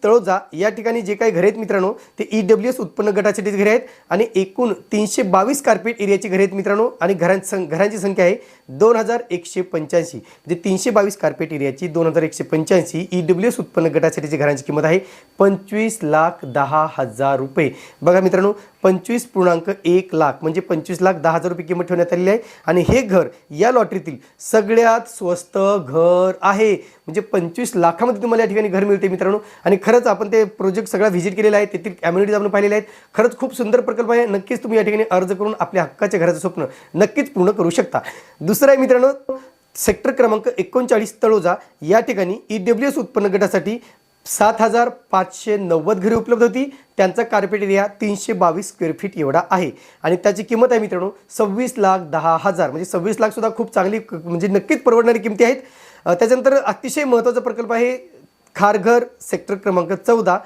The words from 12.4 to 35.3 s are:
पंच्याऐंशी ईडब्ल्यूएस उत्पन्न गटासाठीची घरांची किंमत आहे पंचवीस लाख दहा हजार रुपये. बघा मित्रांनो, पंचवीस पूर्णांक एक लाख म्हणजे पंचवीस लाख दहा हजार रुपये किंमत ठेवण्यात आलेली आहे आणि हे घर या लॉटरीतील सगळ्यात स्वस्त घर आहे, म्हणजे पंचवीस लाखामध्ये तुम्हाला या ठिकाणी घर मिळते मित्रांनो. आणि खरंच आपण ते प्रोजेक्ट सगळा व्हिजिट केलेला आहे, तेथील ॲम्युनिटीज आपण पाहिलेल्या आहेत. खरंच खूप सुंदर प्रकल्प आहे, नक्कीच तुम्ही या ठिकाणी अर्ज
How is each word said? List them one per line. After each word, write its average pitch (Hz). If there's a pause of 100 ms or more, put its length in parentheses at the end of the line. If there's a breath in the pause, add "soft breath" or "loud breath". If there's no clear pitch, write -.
पंच्याऐंशी 160
ईडब्ल्यूएस 185
उत्पन्न 165
गटासाठीची 156
घरांची 143
किंमत 151
आहे 165 (380 loud breath)
पंचवीस 208
लाख 156
दहा 143 (100)
हजार 135
रुपये. 135 (300 loud breath)
बघा 180
मित्रांनो, 190 (300 loud breath)
पंचवीस 190
पूर्णांक 180 (140)
एक 180
लाख 151
म्हणजे 160
पंचवीस 175
लाख 190
दहा 160
हजार 170
रुपये 170
किंमत 175
ठेवण्यात 175
आलेली 180
आहे 220 (260 loud breath)
आणि 170
हे 247
घर 185 (240 loud breath)
या 185
लॉटरीतील 175 (240 soft breath)
सगळ्यात 226
स्वस्त 175 (320)
घर 175 (100)
आहे, 202
म्हणजे -
पंचवीस 202
लाखामध्ये 196
तुम्हाला 233
या 220
ठिकाणी 214
घर 190
मिळते 202
मित्रांनो. 190 (260 loud breath)
आणि 185
खरंच 233
आपण 202
ते 220
प्रोजेक्ट 190
सगळा 214
व्हिजिट 185
केलेला 208
आहे, 208
तेथील 185 (100)
ॲम्युनिटीज 196
आपण 208
पाहिलेल्या 202
आहेत. 214 (260 loud breath)
खरंच 233
खूप 262
सुंदर 233
प्रकल्प 226
आहे, 233
नक्कीच 202
तुम्ही 220
या 208
ठिकाणी 214
अर्ज 185